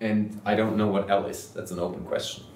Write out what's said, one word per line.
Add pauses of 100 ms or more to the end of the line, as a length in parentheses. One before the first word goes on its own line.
and
I
don't
know
what
L
is.
That's
an
open
question, (100)